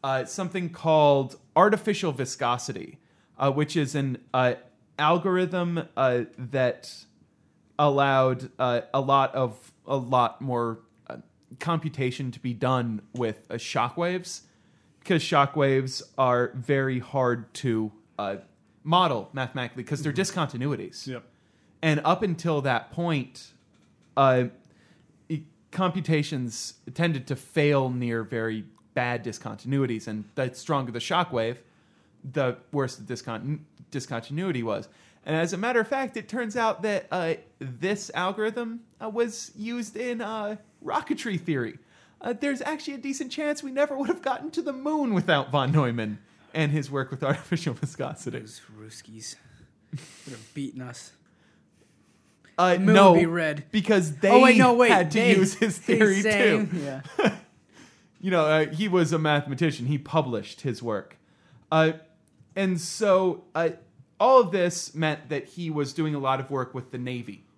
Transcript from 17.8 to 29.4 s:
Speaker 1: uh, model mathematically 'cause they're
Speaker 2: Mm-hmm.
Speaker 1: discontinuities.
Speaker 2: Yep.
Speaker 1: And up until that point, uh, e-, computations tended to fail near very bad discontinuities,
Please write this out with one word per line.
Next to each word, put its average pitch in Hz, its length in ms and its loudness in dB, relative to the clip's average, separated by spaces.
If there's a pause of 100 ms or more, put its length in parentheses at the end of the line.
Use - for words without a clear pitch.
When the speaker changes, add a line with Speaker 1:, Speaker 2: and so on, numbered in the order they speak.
Speaker 1:
uh, 101 180 -4 (480)
model 156 480 2
mathematically 127 520 -8
'cause 147 180 -6
they're 147 100 -4
Speaker 2:
Mm-hmm. 160 500 -4
Speaker 1:
discontinuities. 131 440 -6
Speaker 2:
Yep. 127 180 -12 (580)
Speaker 1:
And 151 220 2
up 185 180 2
until 165 380 -2
that 127 320 -2
point, 165 600 -4 (680)
uh, 127 260 6 (840)
e-, 156 140 -6 (260)
computations 156 1040 -2 (180)
tended 160 360 -2
to 135 80 -4
fail 143 520 2
near 120 340 -2
very 110 420 -4 (280)
bad 120 320 -2
discontinuities, 120 840 -4